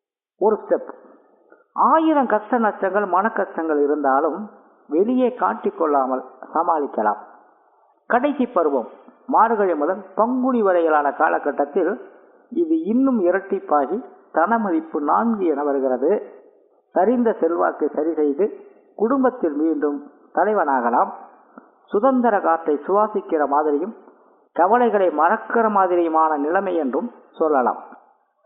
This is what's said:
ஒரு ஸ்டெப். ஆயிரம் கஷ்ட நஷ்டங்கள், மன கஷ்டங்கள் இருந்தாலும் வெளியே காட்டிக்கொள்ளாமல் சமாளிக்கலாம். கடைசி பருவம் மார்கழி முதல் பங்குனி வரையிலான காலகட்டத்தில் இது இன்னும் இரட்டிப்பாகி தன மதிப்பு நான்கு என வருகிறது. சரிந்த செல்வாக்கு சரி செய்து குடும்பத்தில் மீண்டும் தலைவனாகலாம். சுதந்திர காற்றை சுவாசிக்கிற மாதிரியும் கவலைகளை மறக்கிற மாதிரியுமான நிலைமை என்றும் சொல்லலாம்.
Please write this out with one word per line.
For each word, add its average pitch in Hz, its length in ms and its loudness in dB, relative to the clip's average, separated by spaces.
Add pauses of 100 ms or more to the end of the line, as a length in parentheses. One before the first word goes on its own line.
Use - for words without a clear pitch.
(400)
ஒரு 208 160 2
ஸ்டெப். - 360 -4 (920)
ஆயிரம் 285 460 2
கஷ்ட 214 300 -2
நஷ்டங்கள், 202 500 -2
மன 180 220 0
கஷ்டங்கள் 160 500 -2
இருந்தாலும் 143 580 0 (500)
வெளியே 233 440 0
காட்டிக்கொள்ளாமல் 160 880 -2 (260)
சமாளிக்கலாம். 147 720 -2 (920)
கடைசி 262 360 0
பருவம் 143 420 0 (400)
மார்கழி 202 460 2
முதல் 160 260 -2 (120)
பங்குனி 247 500 0
வரையிலான 165 500 2
காலகட்டத்தில் 156 800 0 (600)
இது 160 320 2
இன்னும் 247 360 2
இரட்டிப்பாகி 180 800 0 (340)
தன 202 260 2
மதிப்பு 165 440 -2
நான்கு 196 440 0
என 147 180 0
வருகிறது. 135 460 0 (840)
சரிந்த 226 400 2
செல்வாக்கு 170 540 0
சரி 160 260 -4
செய்து 151 300 0 (540)
குடும்பத்தில் 240 560 0
மீண்டும் 147 440 -2 (340)
தலைவனாகலாம். 156 800 0 (800)
சுதந்திர 240 480 4
காற்றை 165 400 0
சுவாசிக்கிற 190 680 0
மாதிரியும் 147 480 0 (640)
கவலைகளை 202 560 4
மறக்கிற 220 560 0
மாதிரியுமான 175 720 2
நிலைமை 180 380 -2
என்றும் 151 320 -2 (240)
சொல்லலாம். 135 480 0 (640)